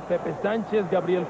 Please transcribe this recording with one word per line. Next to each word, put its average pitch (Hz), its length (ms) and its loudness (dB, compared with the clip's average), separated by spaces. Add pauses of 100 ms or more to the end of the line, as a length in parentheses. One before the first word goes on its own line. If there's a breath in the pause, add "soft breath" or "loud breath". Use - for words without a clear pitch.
Pepe - 360 -2
Sánchez, 208 480 0
Gabriel 180 400 2